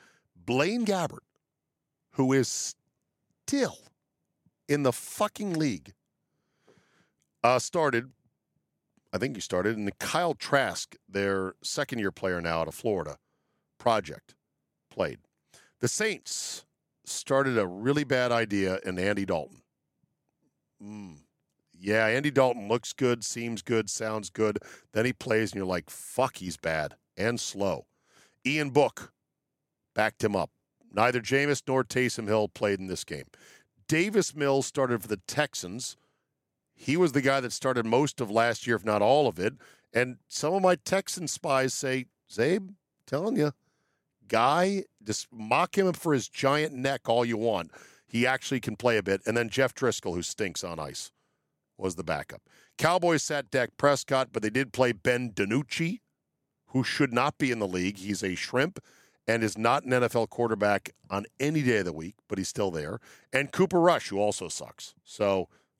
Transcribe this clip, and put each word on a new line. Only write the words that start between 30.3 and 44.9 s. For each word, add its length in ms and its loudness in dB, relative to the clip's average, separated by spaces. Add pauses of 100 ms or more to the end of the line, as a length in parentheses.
up. 140 -2 (400)
Neither 280 4
Jameis 480 0
nor 160 2
Taysom 440 0
Hill 200 4
played 320 0
in 80 -8
this 160 -6
game. 220 -10 (640)
Davis 460 2
Mills 320 2
started 360 0
for 80 -16
the 180 -2
Texans. 720 -4 (760)
He 220 -2
was 160 4
the 100 2
guy 200 2
that 100 -6
started 340 0
most 360 2
of 100 -4
last 340 2
year, 120 0
if 80 -6
not 160 2
all 260 6
of 100 -2
it. 180 0 (380)
And 260 0 (100)
some 240 -2
of 80 0
my 160 4
Texan 500 -4
spies 460 0
say, 340 -2 (240)
"Zabe, 420 0 (320)
telling 300 -2
you, 160 2 (800)
guy, 560 2 (180)